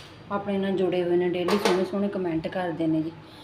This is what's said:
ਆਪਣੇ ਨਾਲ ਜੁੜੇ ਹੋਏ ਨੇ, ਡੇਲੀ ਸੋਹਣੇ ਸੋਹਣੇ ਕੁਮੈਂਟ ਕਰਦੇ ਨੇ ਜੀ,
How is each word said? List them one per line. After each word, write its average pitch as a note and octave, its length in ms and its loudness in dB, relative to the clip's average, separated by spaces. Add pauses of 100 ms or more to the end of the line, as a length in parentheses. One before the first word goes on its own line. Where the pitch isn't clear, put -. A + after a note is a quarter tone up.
(320)
ਆਪਣੇ G3+ 260 -2
ਨਾਲ F#3+ 180 0
ਜੁੜੇ F3+ 280 2
ਹੋਏ F3 120 2
ਨੇ, F3+ 120 4
ਡੇਲੀ F3 300 2
ਸੋਹਣੇ F#3+ 260 4
ਸੋਹਣੇ G3+ 240 -2
ਕੁਮੈਂਟ F3+ 400 -2
ਕਰਦੇ E3 380 -2
ਨੇ D#3+ 160 2
ਜੀ, D#3+ 100 -4 (320)